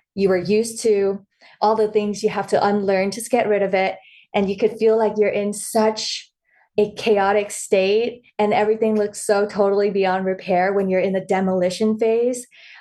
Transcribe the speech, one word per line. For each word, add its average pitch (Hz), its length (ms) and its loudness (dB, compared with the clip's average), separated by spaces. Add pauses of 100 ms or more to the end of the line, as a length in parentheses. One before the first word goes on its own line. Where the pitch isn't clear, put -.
(140)
you 196 140 2
were 190 80 2
used 214 460 -2
to, 202 420 0 (360)
all 214 140 2
the 214 140 2
things 208 340 -2
you 214 60 2
have 196 200 -4
to - 180 2
unlearn, 196 440 0
just 226 200 -8
get 226 180 2
rid 202 140 2
of 190 120 0
it. 190 220 0 (380)
And 196 140 0
you 196 80 -4
could 220 220 -2
feel 220 200 4
like 208 180 0
you're 208 120 2
in 208 240 -2
such - 760 -4 (480)
a 208 160 0
chaotic 202 560 0
state 214 720 0 (160)
and 208 160 2
everything 220 420 0
looks 208 300 -4
so 202 200 2
totally 202 440 0
beyond 190 340 0
repair 185 480 0
when 196 160 0
you're 185 120 2
in 190 120 0
the 190 80 -2
demolition 190 800 0
phase. 240 480 0 (340)